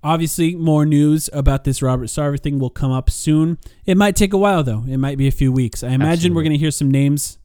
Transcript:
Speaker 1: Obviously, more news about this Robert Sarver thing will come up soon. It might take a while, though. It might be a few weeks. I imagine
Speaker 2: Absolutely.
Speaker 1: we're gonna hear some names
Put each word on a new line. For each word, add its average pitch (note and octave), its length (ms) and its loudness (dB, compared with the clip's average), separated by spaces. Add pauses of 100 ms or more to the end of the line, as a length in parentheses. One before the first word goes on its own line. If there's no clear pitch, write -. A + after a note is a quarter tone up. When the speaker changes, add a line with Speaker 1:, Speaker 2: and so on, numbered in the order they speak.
Speaker 1:
Obviously, E3 520 0
more D#3+ 300 2
news D3+ 480 2
about C#3 320 0
this C3+ 160 -2
Robert B2+ 280 -2
Sarver C#3+ 300 -4
thing C#3+ 200 -4
will C3 100 -2
come C3 240 -2
up C3 160 -2
soon. D#3 480 0 (300)
It F#3 100 2
might G3+ 200 2
take G3 180 0
a G3 40 2
while, G3 240 2
though. A2+ 240 -2
It C3 120 -4
might C#3 180 -2
be C3+ 100 0
a C3+ 60 2
few C3+ 180 0
weeks. B2+ 320 -2
I B2 60 -8
imagine C3+ 240 0
Speaker 2:
Absolutely. E3+ 240 0
Speaker 1:
we're E3 60 0
gonna D#3 160 0
hear D#3 120 0
some C#3 200 0
names C#3 540 0